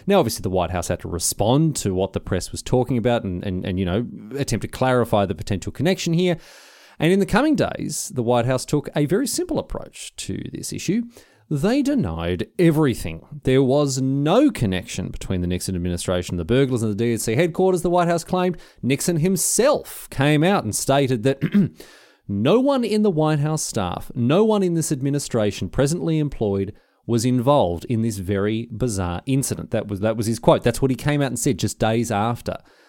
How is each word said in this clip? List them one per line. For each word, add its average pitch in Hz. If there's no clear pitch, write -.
Now, 196
obviously, 117
the 98
White 90
House 90
had 90
to -
respond 123
to 98
what 92
the 85
press -
was -
talking 127
about 117
and, 90
and, 92
and, 101
you 98
know, 98
attempt 120
to 113
clarify 117
the 92
potential 92
connection 170
here. 175
And 160
in 196
the 196
coming 269
days, -
the 123
White 117
House 131
took 147
a 147
very 208
simple 330
approach -
to -
this -
issue. 202
They 196
denied 92
everything. 147
There 131
was 135
no 147
connection 92
between 90
the 87
Nixon 90
administration 90
and 85
the 82
burglars 123
and 110
the 101
D 117
N 110
C 110
headquarters, 180
the 180
White 175
House 170
claimed. 180
Nixon 139
himself 196
came 151
out 185
and 107
stated 131
that 135
<clears throat> 202
no 123
one 262
in 214
the 214
White 156
House 151
staff, -
no 143
one 208
in 175
this 160
administration 127
presently 160
employed 101
was 113
involved 123
in 113
this 107
very 104
bizarre 98
incident. 131
That -
was, 101
that 107
was 110
his 113
quote. 143
That's -
what 135
he 123
came 147
out 135
and 120
said 120
just -
days 113
after 110